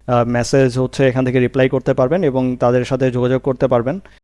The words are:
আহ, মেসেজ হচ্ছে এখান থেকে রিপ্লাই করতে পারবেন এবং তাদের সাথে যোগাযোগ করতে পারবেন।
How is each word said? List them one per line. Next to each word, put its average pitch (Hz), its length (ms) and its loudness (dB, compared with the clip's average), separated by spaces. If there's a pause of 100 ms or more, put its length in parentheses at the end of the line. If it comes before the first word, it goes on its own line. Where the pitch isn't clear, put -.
আহ, 120 180 2
মেসেজ 120 540 0
হচ্ছে 131 300 0
এখান 127 160 0
থেকে 127 160 0
রিপ্লাই 131 280 2
করতে 131 260 -2
পারবেন 139 300 0
এবং 127 320 -2
তাদের 123 280 2
সাথে 131 260 -2
যোগাযোগ 123 320 -2
করতে 135 260 -2
পারবেন। 127 320 -2 (240)